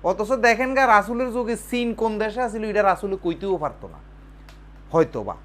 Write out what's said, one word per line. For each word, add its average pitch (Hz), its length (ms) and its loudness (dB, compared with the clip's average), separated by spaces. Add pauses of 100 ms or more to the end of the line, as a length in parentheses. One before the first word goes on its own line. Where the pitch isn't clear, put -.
অথচ 202 300 0
দেখেন 240 420 2
গা 269 120 4
রাসূলের 233 460 2
যুগে 233 240 -2 (140)
চীন 240 240 -2
কোন 220 240 -2
দেশে 214 220 -2
আছিল 220 240 -4
এটা 208 180 0
রাসূল 190 340 2
কইতেও 175 420 -4
পারতো 147 300 -8
না 78 100 -18 (920)
হয়তোবা 120 540 0